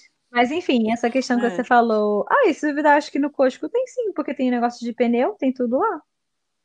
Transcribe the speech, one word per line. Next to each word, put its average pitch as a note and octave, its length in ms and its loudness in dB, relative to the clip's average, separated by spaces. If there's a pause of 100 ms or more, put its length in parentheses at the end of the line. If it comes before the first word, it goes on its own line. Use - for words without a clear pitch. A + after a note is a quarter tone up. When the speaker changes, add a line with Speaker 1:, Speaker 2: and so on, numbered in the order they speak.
(300)
Speaker 1:
Mas A#3+ 200 0
enfim, C#4 400 0
essa A#3 200 -2
questão B3 280 0
que A#3+ 80 0
Speaker 2:
É. A#3 40 0
Speaker 1:
você B3+ 120 -4
falou. G#3+ 680 2
Ah, C5 200 4
e D4+ 60 2
se - 120 -6
duvidar, D4 300 4
acho D4 160 -2
que D4+ 60 -4
no C#4+ 120 -2
Costco C4 380 -2
tem B4 180 -2
sim, A#4 280 -6
porque D4+ 200 -6
tem B3+ 160 -2
negócio A#3+ 340 -2
de A#3+ 80 -6
pneu, A#3+ 420 0
tem C4+ 180 -2
tudo B3 260 -2
lá. F#4 240 -2 (640)